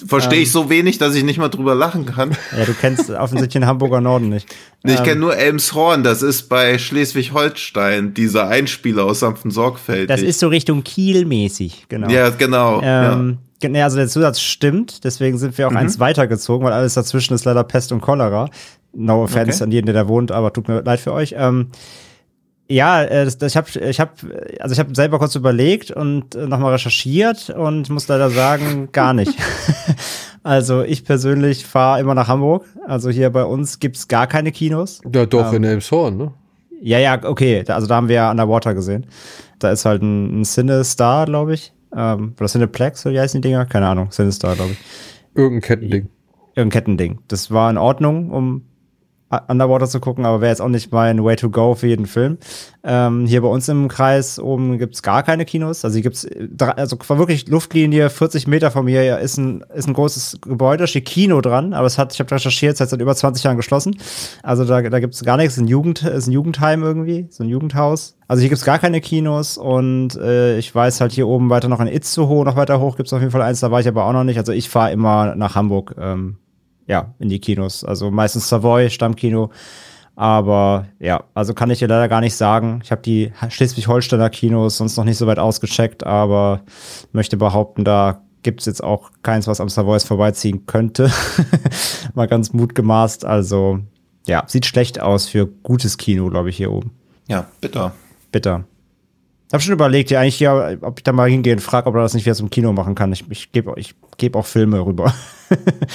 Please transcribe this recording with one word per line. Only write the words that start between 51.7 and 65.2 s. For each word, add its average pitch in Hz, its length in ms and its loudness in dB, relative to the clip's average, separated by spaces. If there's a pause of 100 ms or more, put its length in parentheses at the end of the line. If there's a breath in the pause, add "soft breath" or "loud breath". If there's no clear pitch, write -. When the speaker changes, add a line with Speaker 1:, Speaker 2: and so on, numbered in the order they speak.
Speaker 2:
für 120 140 -2
jeden 107 180 0
Film. 131 320 -2 (460 loud breath)
Ähm, 120 420 0
hier 117 160 2
bei 120 60 2
uns 127 200 0
im 143 200 0
Kreis 135 500 0
oben 127 400 -2
gibt's 120 240 -8
gar 117 220 2
keine 165 220 0
Kinos. 160 380 -4
Also 110 120 -2
hier 110 80 0
gibt's, - 220 -4
äh, - 300 -12
drei, 127 180 0
also 131 240 -4 (100)
wirklich 151 400 0
Luftlinie 151 640 2
vierzig 160 340 -2
Meter 151 240 2
von 127 160 0
mir 127 320 2
ist 117 200 -4
ein, 131 260 -4 (100)
ist 147 140 -6
ein 139 80 0
großes 143 460 -2
Gebäude, 131 420 0
da 165 40 2
steht 135 180 -4
Kino 180 360 2
dran, 135 320 0
aber 131 140 0
es 127 100 0
hat, 135 160 -2
ich - 60 -4
hab 131 120 -6
recherchiert, 139 440 0
es - 60 -4
hat 123 80 0
seit 123 120 -4
über 135 140 0
zwanzig 127 280 0
Jahren 127 140 2
geschlossen. 143 380 -2 (480 loud breath)
Also 123 220 0
da, 123 180 2
da 117 160 0
gibt's 123 240 -4